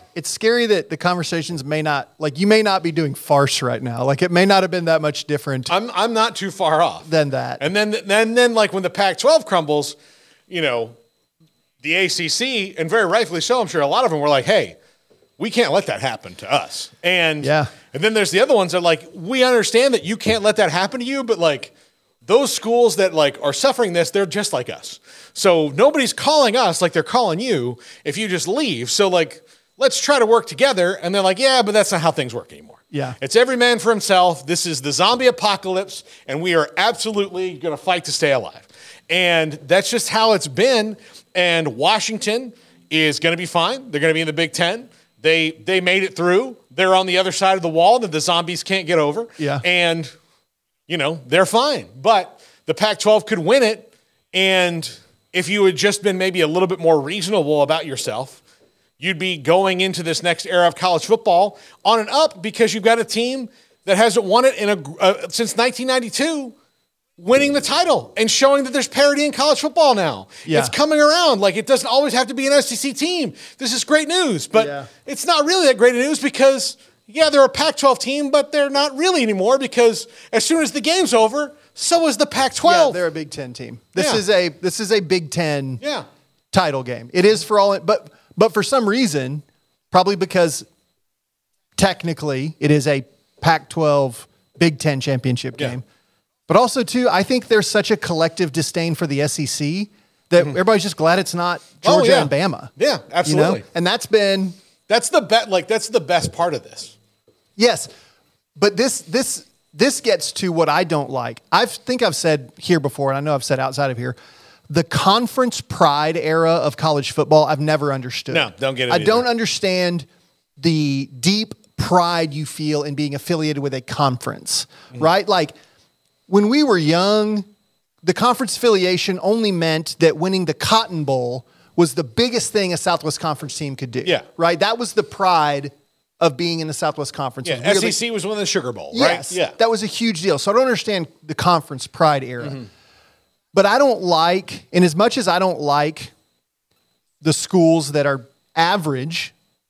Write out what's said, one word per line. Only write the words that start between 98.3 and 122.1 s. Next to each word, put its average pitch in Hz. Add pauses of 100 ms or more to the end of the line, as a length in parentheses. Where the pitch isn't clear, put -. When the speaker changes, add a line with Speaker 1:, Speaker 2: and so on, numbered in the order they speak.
Speaker 1:
disdain 165
for 175
the 139
S 147
E 147
C 160 (400)
that 175
Speaker 2:
Mm-hmm. 147
Speaker 1:
everybody's 185
just 180
glad 165
it's -
not 175 (240)
Speaker 2:
Oh, 269
Speaker 1:
Georgia 247
Speaker 2:
yeah. 170
Speaker 1:
and 147
Bama. 143
Speaker 2:
Yeah, 147
Speaker 1:
You 233
know? -
Speaker 2:
absolutely. 156 (120)
Speaker 1:
And 170
that's 202
been 196 (340)
Speaker 2:
That's 226
the -
be-, 220
like, 185
that's 214
the 220
best 165
part 170
of 117
this. - (580)
Speaker 1:
Yes. 208 (680)
But 196
this, 240
this, - (280)
this 220
gets 196
to 185
what 165
I 156
don't 151
like. 120 (100)
I 214
think 247
I've 196
said 151
here 170
before, 139
and 135
I -
know 147
I've 131
said 131
outside 135
of 120
here, 123 (520)
the 160
conference 226
pride 156
era 160
of 147
college 147
football, 151
I've 143
never 147
understood. 127
Speaker 2:
No, 135
don't 135
get 123
it -
Speaker 1:
I 165
Speaker 2:
either. -
Speaker 1:
don't 233
understand 185 (500)
the 143 (120)
deep 202 (240)
pride 170